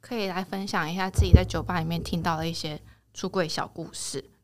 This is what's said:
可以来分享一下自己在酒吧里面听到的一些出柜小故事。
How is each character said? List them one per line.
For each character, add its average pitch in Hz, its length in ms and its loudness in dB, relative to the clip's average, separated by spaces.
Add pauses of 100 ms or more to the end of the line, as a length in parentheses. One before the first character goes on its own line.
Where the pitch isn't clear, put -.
可 247 80 -6
以 208 120 -2
来 185 160 -2
分 196 240 -6
享 170 220 0
一 170 60 -4
下 190 140 0
自 - 160 4
己 180 80 4
在 185 100 10
酒 - 200 -2
吧 180 160 0
里 160 60 0
面 165 180 -2
听 - 180 -2
到 165 160 0
的 160 100 -2
一 165 60 -4
些 151 260 -6 (360)
出 - 120 -6
柜 180 220 0
小 - 180 -2
故 - 240 -10
事。 - 320 -8 (200)